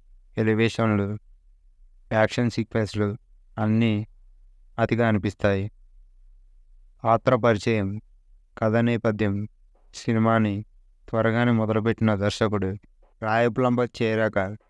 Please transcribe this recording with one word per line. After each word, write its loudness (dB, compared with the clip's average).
ఎలివేషన్లు, 0
యాక్షన్ 0
సీక్వెన్స్లు -4
అన్నీ 0
అతిగా 0
అనిపిస్తాయి. 0
పాత్ర 2
పరిచయం, 0
కథ 0
నేపథ్యం, 0
సినిమాని 2
త్వరగానే 0
మొదలుపెట్టిన 0
దర్శకుడు -2
రాయపులంబ 0
చేరాక -2